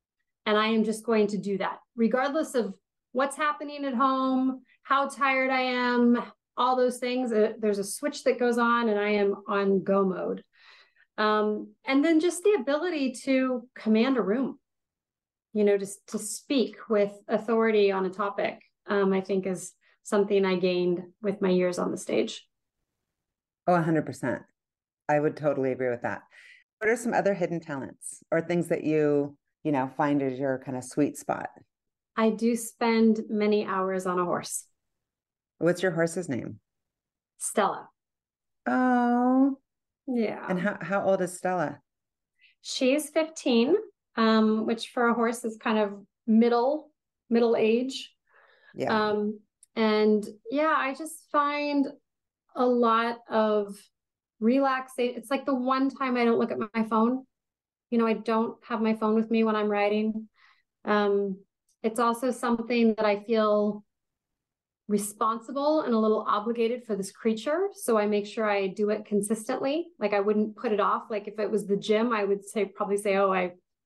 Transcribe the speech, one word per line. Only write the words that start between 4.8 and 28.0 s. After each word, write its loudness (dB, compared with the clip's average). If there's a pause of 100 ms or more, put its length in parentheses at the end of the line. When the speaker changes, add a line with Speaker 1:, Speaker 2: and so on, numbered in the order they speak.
Speaker 1:
how 0
tired 0
I 0
am, 2 (360)
all 2
those 0
things. -4
Uh, 2
there's -2
a -4
switch -6
that 2
goes 0
on 2
and 2
I 0
am 2 (120)
on 2
go 2
mode. -4 (760)
Um, 0 (120)
and 2
then 4
just 0
the 4
ability -2 (140)
to 0
command 2
a 0
room, -2 (960)
you 2
know, 6
just -8
to -8
speak -2 (120)
with 2 (160)
authority 2
on 0
a -2
topic, -4 (280)
um, 2
I 0
think -2
is -8 (300)
something 2
I 2
gained 0 (180)
with -4
my 2
years 2
on -2
the -6
stage. -4 (1200)
Speaker 2:
Oh, 4
a 4
hundred 0
percent. -6 (640)
I 2
would 0
totally 0
agree -2
with -4
that. -6 (560)
What -2
are 0
some -4
other 0
hidden -2
talents -12